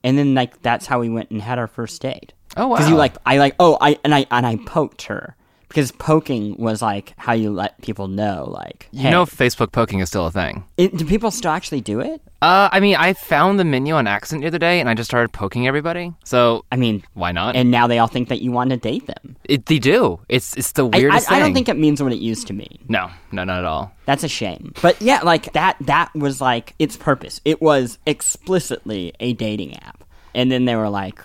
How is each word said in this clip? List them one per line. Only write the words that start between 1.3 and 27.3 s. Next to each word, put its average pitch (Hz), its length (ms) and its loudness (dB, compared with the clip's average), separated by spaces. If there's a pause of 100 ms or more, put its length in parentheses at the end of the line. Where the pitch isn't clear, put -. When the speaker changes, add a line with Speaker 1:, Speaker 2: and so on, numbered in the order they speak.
Speaker 1:
and 107 120 -6
had 123 160 -6
our 113 80 -4
first - 340 -10
date. - 320 -10 (240)
Speaker 2:
Oh, 233 180 0
Speaker 1:
'Cause 156 140 4
you, 165 60 6
Speaker 2:
wow. 151 60 4
Speaker 1:
like, 139 140 2 (120)
I, 135 120 4
like, 139 200 4
oh, 170 220 6
I, 147 240 4
and 147 100 4
I, 135 160 4
and 120 160 2
I 117 100 0
poked - 460 -4
her. - 340 -10 (320)
Because 139 240 -2
poking 131 640 0
was, 110 240 -2
like, 101 340 -4
how - 160 -4
you 110 200 0
let 95 280 -6
people 101 280 -8
know, 95 420 -4
like, 50 400 -14
Speaker 2:
You 131 120 -10
Speaker 1:
"Hey." 156 100 2
Speaker 2:
know 175 120 6
Facebook - 460 0
poking 104 300 0
is 90 80 -2
still 87 180 -2
a 80 60 -2
thing. 95 320 -6 (120)
Speaker 1:
It, 185 200 2
do 160 80 -2
people 214 260 0
still 165 220 -4
actually 156 280 -4
do 104 200 -4
it? 311 200 -6 (220)
Speaker 2:
Uh, 190 300 6
I 190 80 4
mean, 196 160 4
I 175 160 2
found 180 480 2
the 180 40 2
menu 143 300 0
on 123 140 2
accident 131 340 -4
the 160 60 -4
other 165 100 -4
day, 170 220 2
and 123 100 0
I 113 40 2
just 113 140 -6
started 120 240 0
poking 120 360 -4
everybody. 170 440 -4 (120)
So, 120 480 2
Speaker 1:
I 127 40 -2
mean, 113 280 0 (100)
Speaker 2:
why 87 160 -4
not? 90 240 -2
Speaker 1:
and 127 160 4
now 120 160 4
they 117 140 4
all 113 80 4
think 123 220 -4
that 123 120 -6
you 123 80 -4
want 123 200 -2
to 127 80 0
date 123 280 -6
them. - 380 -16
Speaker 2:
It, 135 220 0
they 156 120 2
do. 135 400 2 (100)
It's, - 280 -2
it's 127 160 -6
the 135 140 2
Speaker 1:
I, 110 60 0
I, - 60 4
Speaker 2:
weirdest 185 320 4
Speaker 1:
I 269 80 4
don't 302 100 4
Speaker 2:
thing. 269 60 0
Speaker 1:
think 254 140 0
it 147 100 -2
means 147 240 2
what 131 100 0
it 113 60 -4
used 113 300 -4
to 104 40 -8
mean. - 260 -12 (100)
Speaker 2:
No, 92 200 -2 (220)
no, 92 140 -6
not 92 160 -4
at 90 40 -4
all. 78 280 -6 (140)
Speaker 1:
That's 139 180 0
a 151 40 -4
shame. - 440 -8 (100)
But 175 180 4
yeah, 247 220 2
like, 165 300 0
that, 170 300 0
that 147 340 0
was, 139 240 -4
like, 123 400 -2
its 151 160 -2
purpose. - 480 -4